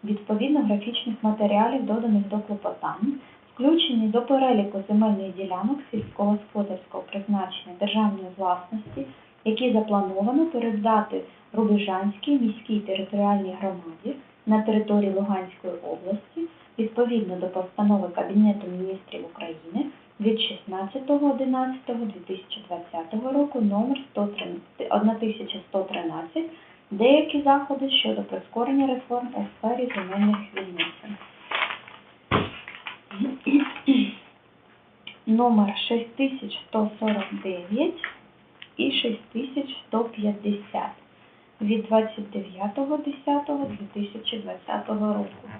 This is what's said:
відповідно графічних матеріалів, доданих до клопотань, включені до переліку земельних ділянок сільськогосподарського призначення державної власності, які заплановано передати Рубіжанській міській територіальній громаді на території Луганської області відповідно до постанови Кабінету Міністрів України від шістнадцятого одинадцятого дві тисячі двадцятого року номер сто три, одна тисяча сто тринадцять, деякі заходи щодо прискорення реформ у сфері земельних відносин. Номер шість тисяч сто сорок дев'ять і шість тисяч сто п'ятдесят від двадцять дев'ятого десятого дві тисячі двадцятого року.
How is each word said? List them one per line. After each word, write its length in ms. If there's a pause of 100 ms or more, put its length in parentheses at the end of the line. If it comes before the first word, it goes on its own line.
відповідно 580
графічних 600
матеріалів, 640
доданих 420
до 100
клопотань, 760 (400)
включені 540
до 140
переліку 680
земельних 480
ділянок 420 (120)
сільськогосподарського 1120
призначення 760
державної 460 (100)
власності, 720 (380)
які 280
заплановано 720
передати 760 (300)
Рубіжанській 840
міській 420
територіальній 800
громаді 600 (260)
на 160
території 480
Луганської 640
області 680 (360)
відповідно 580
до 120
постанови 600
Кабінету 580
Міністрів 600
України 600 (340)
від 200
шістнадцятого 920
одинадцятого 720
дві 160
тисячі 480
двадцятого 640
року 280
номер 400 (100)
сто 160
три, 200 (440)
одна 240
тисяча 440 (100)
сто 140
тринадцять, 680 (400)
деякі 520
заходи 480
щодо 320
прискорення 640
реформ 480
у 100 (140)
сфері 380
земельних 400 (180)
відносин. 640 (4000)
Номер 500 (120)
шість 280
тисяч 420 (100)
сто 220 (100)
сорок 240 (180)
дев'ять 600 (720)
і 160
шість 400
тисяч 440 (120)
сто 160
п'ятдесят 840 (720)
від 220
двадцять 480
дев'ятого 680
десятого 680
дві 220 (180)
тисячі 340
двадцятого 760
року. 340 (120)